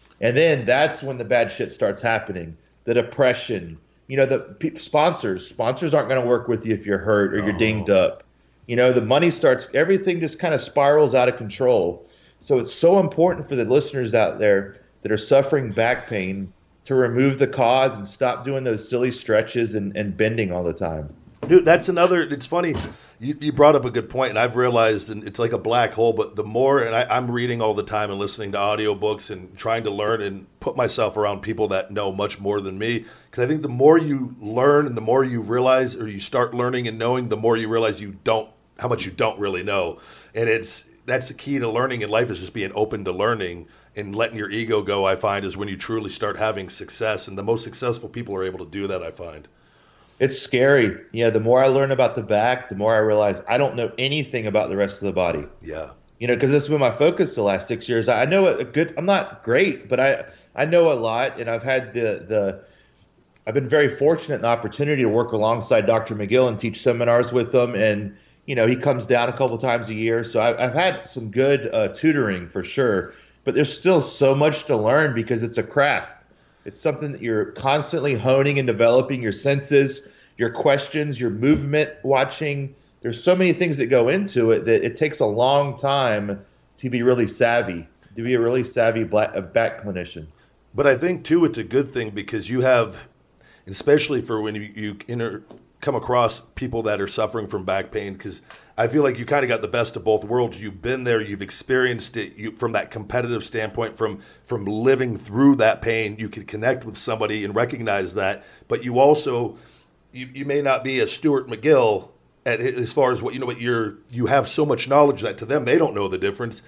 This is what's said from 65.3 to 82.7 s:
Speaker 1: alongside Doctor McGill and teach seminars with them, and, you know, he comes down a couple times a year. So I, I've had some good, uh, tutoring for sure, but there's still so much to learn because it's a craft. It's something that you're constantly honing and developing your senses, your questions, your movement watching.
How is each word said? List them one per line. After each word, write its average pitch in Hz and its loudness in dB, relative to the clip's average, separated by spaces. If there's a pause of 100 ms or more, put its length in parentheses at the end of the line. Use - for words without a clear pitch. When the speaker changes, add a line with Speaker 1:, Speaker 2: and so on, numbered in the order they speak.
Speaker 1:
alongside 110 2
Doctor 113 0
McGill 107 2
and 110 -4
teach 110 -6
seminars 120 2
with 120 0
them, 110 2
and, 104 0 (320)
you 143 -6
know, 117 4
he 123 4
comes 127 0
down 120 2
a 127 -4
couple 123 0
times 120 -2
a 113 -8
year. 113 0
So 113 -2
I, 120 2
I've 117 -2
had 170 0
some 113 -10
good, 131 2
uh, 110 2
tutoring 110 0
for 92 -6
sure, 110 0 (320)
but - -2
there's 147 2
still 175 2
so 139 2
much 143 0
to 147 0
learn 127 2
because 113 -2
it's 113 -4
a 110 -2
craft. 139 0 (500)
It's - -16
something 143 -4
that - -12
you're 110 -2
constantly 143 -2
honing 135 2
and 131 0
developing 120 2
your 107 -2
senses, 139 2 (340)
your 117 0
questions, 139 0
your 120 -2
movement 143 0 (120)
watching. 139 -2 (280)